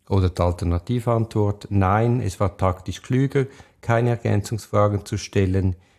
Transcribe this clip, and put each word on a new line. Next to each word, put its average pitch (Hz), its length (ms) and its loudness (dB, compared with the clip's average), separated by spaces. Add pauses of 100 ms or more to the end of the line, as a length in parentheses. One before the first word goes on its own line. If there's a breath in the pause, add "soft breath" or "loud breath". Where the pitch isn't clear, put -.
Oder 95 220 2
die 90 120 -4
Alternativantwort, 104 1300 -2
nein, 104 520 2
es 98 180 -6
war 95 180 0
taktisch 92 440 -2
klüger, 135 440 0 (360 loud breath)
keine 117 300 0
Ergänzungsfragen 104 960 0
zu 107 120 -6
stellen. 95 580 0 (240 soft breath)